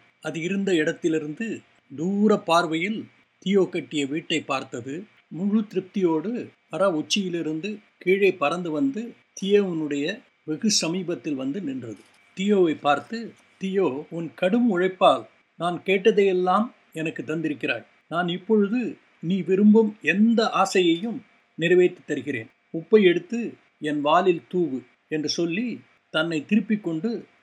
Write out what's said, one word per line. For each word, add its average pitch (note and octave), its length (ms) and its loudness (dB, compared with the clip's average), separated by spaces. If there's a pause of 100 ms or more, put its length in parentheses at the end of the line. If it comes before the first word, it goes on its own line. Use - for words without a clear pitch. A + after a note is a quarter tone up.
(200)
அது D#3 200 -6
இருந்த G3 340 -2
இடத்திலிருந்து D#3+ 840 -2 (360)
தூர G3+ 400 2
பார்வையில் E3+ 720 0 (380)
தியோ F#3+ 220 4
கட்டிய C#3+ 380 -4
வீட்டை D#3 340 -4
பார்த்தது. C3+ 640 -8 (240)
முழு G3+ 320 0
திருப்தியோடு F3+ 880 -4 (220)
மர F#3+ 200 0
உச்சியிலிருந்து E3+ 880 -4 (200)
கீழே F#3+ 340 2
பறந்து E3+ 380 -2
வந்து D3+ 420 -2 (300)
தியோவினுடைய F3+ 800 0 (240)
வெகு D#3 260 -2
சமீபத்தில் E3+ 640 -2
வந்து C3+ 260 -6
நின்றது. B2+ 360 -10 (400)
தியோவை F#3 440 2
பார்த்து, F#3+ 520 -2 (280)
"தியோ, F3+ 500 -2
உன் E3 240 -8
கடும் A#3 340 2
உழைப்பால் F3+ 580 2 (300)
நான் E3 300 -4
கேட்டதையெல்லாம் F#3+ 840 2 (200)
எனக்கு D#3 300 -8
தந்திருக்கிறாய். C#3+ 640 -6 (220)
நான் F3 200 -2
இப்பொழுது G3+ 680 0 (240)
நீ F3+ 220 -2
விரும்பும் G#3 600 6
எந்த G#3+ 480 2
ஆசையையும் F#3 720 0 (300)
நிறைவேற்றி F3 520 2
தருகிறேன். C3 440 -6 (220)
உப்பை F#3 300 4
எடுத்து F3 500 2 (280)
என் D3+ 200 -4
வாலில் E3+ 480 2
தூவு" D3 340 -2 (260)
என்று D#3 200 -4
சொல்லி E3+ 520 -4 (300)
தன்னை D#3+ 340 -2
திருப்பிக் G#3+ 380 0
கொண்டு E3+ 440 -6 (160)